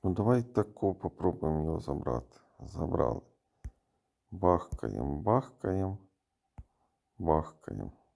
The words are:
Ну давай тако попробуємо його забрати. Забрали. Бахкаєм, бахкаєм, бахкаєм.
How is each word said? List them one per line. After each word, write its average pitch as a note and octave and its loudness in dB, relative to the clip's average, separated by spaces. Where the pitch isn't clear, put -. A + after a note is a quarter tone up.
Ну F#2 0
давай A#2 4
тако G#2 0
попробуємо D#2 -2
його D#2+ -2
забрати. C2 -4
Забрали. - -2
Бахкаєм, D2 0
бахкаєм, G2 0
бахкаєм. D#2 0